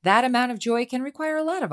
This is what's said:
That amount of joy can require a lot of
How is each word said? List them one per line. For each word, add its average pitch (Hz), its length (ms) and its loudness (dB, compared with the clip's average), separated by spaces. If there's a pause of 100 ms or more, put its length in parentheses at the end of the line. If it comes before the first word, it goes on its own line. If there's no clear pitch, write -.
That 208 220 4
amount 247 280 2
of 214 80 -8
joy 233 260 0
can 254 160 -6
require 311 340 -4
a 311 60 -2
lot 330 220 -2
of 165 80 -6